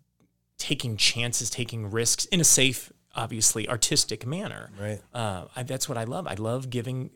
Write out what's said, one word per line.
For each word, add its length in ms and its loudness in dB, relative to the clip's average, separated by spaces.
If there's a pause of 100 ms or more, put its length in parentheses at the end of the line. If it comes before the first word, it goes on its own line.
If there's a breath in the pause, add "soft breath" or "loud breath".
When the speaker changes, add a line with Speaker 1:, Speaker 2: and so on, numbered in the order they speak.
(580)
Speaker 1:
taking 400 -2
chances, 520 2
taking 420 -4
risks 340 2
in 140 2
a 40 6
safe, 480 6 (240)
obviously 520 0
artistic 580 0
manner. 540 -8
Speaker 2:
Right. 220 -6 (120)
Speaker 1:
Uh, 320 -4 (100)
I, 80 -4
that's 260 -4
what 80 -4
I 80 -2
love. 220 -6
I 80 -4
love 340 -2
giving 460 -4